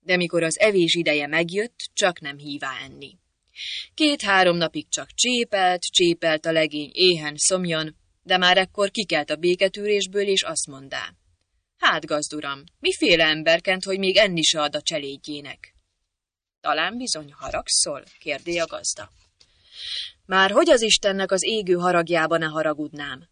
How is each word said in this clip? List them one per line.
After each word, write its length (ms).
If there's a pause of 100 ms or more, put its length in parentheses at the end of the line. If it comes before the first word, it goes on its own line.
De 160
mikor 260
az 160
evés 360
ideje 320
megjött, 680
csak 280
nem 180
hívá 440
enni. 360 (760)
Két-három 640
napig 320
csak 260
csépelt, 680
csépelt 640
a 60
legény 400
éhen, 440
szomjan, 600 (260)
de 140
már 220
ekkor 320
kikelt 400
a 60
béketűrésből, 920
és 160
azt 240
mondá: 480 (640)
„Hát, 300
gazduram, 580 (140)
miféle 460
emberkent, 600
hogy 140
még 180
enni 260
se 180
ad 160
a 60
cselédjének?” 920 (880)
„Talán 360
bizony 360
haragszol?” 720 (140)
kérdi 400
a 80
gazda. 440 (1120)
„Már 260
hogy 200
az 120
Istennek 500
az 120
égő 300
haragjába 640
ne 100
haragudnám?” 840